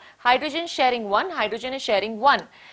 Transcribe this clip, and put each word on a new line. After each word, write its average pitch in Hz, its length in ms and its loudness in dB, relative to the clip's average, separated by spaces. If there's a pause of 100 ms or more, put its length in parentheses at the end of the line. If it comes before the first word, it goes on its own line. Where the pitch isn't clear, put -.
(180)
hydrogen 269 460 0
is 339 80 -10
sharing 247 380 0
one, 247 200 2
hydrogen 247 440 -4
is 269 100 -8
sharing 214 360 -2
one. 240 280 2 (260)